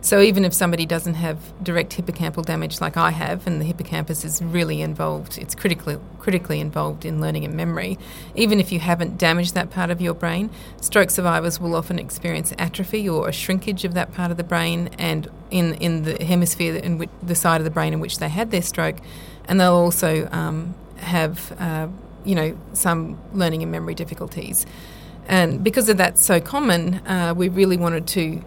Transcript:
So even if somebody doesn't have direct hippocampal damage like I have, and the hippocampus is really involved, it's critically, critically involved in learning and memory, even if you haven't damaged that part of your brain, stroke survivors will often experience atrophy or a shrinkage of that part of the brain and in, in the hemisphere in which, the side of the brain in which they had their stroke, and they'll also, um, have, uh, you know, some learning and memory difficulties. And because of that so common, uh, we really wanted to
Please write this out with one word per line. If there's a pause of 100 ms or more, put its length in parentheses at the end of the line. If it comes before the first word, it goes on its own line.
So
even
if
somebody
doesn't
have (260)
direct
hippocampal
damage
like
I
have,
and
the
hippocampus
is
really
involved,
it's
critically, (220)
critically
involved
in
learning
and
memory, (380)
even
if
you
haven't
damaged
that
part
of
your
brain, (320)
stroke
survivors
will
often
experience
atrophy
or
a
shrinkage
of
that
part
of
the
brain (100)
and (220)
in,
in
the
hemisphere
in
which, (120)
the
side
of
the
brain
in
which
they
had
their
stroke, (480)
and
they'll
also,
um, (220)
have,
uh, (380)
you
know, (160)
some (140)
learning
and
memory
difficulties. (640)
And
because
of
that
so
common, (120)
uh,
we
really
wanted
to